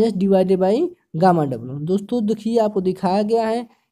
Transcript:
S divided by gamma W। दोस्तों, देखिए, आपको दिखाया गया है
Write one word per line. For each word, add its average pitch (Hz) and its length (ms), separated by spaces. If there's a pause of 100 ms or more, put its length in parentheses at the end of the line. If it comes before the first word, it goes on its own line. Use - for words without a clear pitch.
S 214 140
divided 190 420
by 190 160 (420)
gamma 170 300
W। 127 340
दोस्तों, 202 440
देखिए, 226 340
आपको 214 220
दिखाया 185 420
गया 220 240
है 233 160 (280)